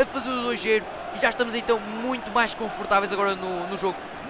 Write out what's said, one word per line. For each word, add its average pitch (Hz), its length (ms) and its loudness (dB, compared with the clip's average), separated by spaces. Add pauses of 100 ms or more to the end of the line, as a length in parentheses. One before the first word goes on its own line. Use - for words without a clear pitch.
a 269 60 6
fazer 254 240 -4
o 254 100 0
dois 240 180 0
zero. 214 280 2 (280)
E - 40 -6
já 262 100 4
estamos 233 260 0
então 233 240 2
muito 220 520 -4
mais 220 240 2
confortáveis 202 580 0
agora 196 220 2
no, 185 320 -4
no 196 100 -4
jogo. 175 220 0 (320)